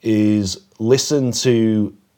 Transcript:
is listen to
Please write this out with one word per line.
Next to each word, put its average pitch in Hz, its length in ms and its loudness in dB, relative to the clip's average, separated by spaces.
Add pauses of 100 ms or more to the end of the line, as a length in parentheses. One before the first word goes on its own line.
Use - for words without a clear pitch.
is 107 580 0 (200)
listen 131 520 0
to 110 640 0 (220)